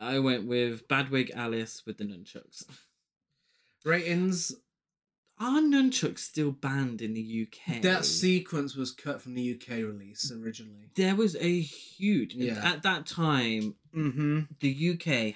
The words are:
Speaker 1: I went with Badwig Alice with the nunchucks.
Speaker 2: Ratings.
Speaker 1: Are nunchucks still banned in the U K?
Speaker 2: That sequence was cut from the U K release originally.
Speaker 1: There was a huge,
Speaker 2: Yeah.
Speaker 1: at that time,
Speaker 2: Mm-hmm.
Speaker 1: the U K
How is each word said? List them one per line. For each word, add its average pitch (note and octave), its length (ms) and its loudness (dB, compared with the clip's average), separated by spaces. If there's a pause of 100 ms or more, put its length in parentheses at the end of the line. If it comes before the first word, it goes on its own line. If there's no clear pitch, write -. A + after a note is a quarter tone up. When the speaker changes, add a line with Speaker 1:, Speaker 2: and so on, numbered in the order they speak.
Speaker 1:
I C3 180 0
went B2 280 2
with A#2+ 420 0
Badwig C3+ 440 2
Alice A2+ 520 -4
with G#2+ 120 -8
the G#2+ 60 -8
nunchucks. - 600 -12 (1160)
Speaker 2:
Ratings. F3 720 0 (840)
Speaker 1:
Are C4 220 2
nunchucks C4+ 600 4
still D3 320 0
banned C3+ 500 -2
in A2 120 -4
the A2+ 80 -4
U A2+ 240 -4
K? - 360 -6
Speaker 2:
That F#3 240 4
sequence E3+ 720 2
was B2+ 160 -4
cut C#3+ 300 -8
from B2+ 120 -12
the B2 80 -4
U B2 140 -2
K A#2 280 -6
release G#2 480 -8
originally. A2+ 640 -12
Speaker 1:
There F#3+ 200 4
was G3+ 200 2
a F3 260 2
huge, E3+ 760 -2
Speaker 2:
Yeah. A#2 280 -2
Speaker 1:
at D#3+ 200 0
that F3+ 220 0
time, A#2 720 0 (180)
Speaker 2:
Mm-hmm. D3+ 460 0 (220)
Speaker 1:
the C#3 80 4
U D#3+ 280 2
K A2+ 380 0